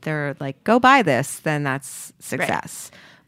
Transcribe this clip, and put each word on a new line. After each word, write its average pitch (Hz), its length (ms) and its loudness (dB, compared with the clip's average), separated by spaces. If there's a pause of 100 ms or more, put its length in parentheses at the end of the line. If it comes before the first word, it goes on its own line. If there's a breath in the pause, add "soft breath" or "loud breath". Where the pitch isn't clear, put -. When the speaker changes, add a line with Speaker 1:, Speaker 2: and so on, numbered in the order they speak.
Speaker 1:
they're 147 380 -4
like, 135 240 -10
"Go 233 160 4
buy 254 220 6
this," 143 380 0
then 147 240 -2
that's - 540 -8
Speaker 2:
Right. - 60 -20
Speaker 1:
success. - 680 -6 (360 loud breath)